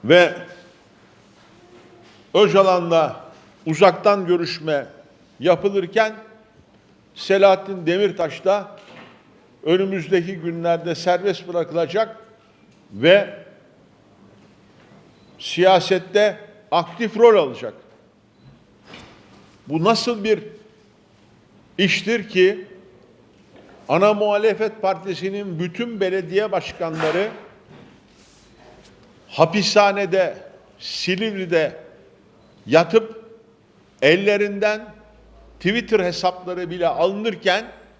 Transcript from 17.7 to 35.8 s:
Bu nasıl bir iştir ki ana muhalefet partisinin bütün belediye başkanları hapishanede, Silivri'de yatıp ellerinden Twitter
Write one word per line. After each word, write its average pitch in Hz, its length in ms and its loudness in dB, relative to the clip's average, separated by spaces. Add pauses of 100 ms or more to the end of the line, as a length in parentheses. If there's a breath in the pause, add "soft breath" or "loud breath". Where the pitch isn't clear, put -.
Bu 156 160 -2
nasıl 220 400 0
bir 214 200 0 (1300)
iştir 202 520 -2
ki 185 360 2 (1200)
ana 190 240 4
muhalefet 208 680 0
partisinin 190 800 -6
bütün 208 400 -6
belediye 190 520 -2
başkanları 165 800 -4 (2000)
hapishanede, 190 1080 0 (420)
Silivri'de 185 1000 -4 (880)
yatıp 170 580 0 (760)
ellerinden 202 920 0 (680)
Twitter 226 400 0